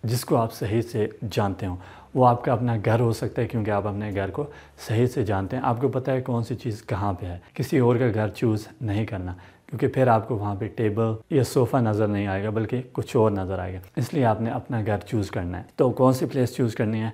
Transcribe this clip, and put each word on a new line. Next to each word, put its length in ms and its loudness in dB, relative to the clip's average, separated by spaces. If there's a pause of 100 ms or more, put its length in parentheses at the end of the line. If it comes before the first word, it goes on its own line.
जिसको 300 0
आप 140 2
सही 320 -2
से 280 -2 (140)
जानते 420 -2
हो। 120 -6 (380)
वो 80 6
आपका 300 4
अपना 240 0
घर 220 2
हो 140 4
सकता 280 -4
है 60 0
क्योंकि 240 -2
आप 140 0
अपने 260 -4
घर 180 -2
को 180 -6 (400)
सही 200 2
से 160 -2
जानते 320 -2
हैं, 80 -4
आपको 260 0
पता 220 -2
है 100 0
कौन 220 -2
सी 120 -4
चीज़ 300 -8
कहाँ 280 -2
पे 120 -8
है। 160 -10 (140)
किसी 240 0
और 180 6
का 100 2
घर 220 0
चूज़ 380 -2 (160)
नहीं 220 -2
करना 300 -8 (340)
क्योंकि 180 0
फिर 220 4
आपको 260 4
वहाँ 200 -2
पे 120 -4
टेबल 480 0 (160)
या 120 4
सोफ़ा 380 2
नज़र 260 2
नहीं 200 0
आएगा 240 -2
बल्कि 300 -2
कुछ 340 -8
और 160 6
नज़र 280 -2
आएगा, 200 -8 (180)
इसलिए 260 0
आपने 260 2
अपना 320 -4
घर 160 0
चूज़ 340 -4
करना 260 -4
है। 80 -12 (120)
तो 120 4
कौन 240 4
सी 120 0
प्लेस 300 0
चूज़ 200 0
करनी 240 0
है? 140 -4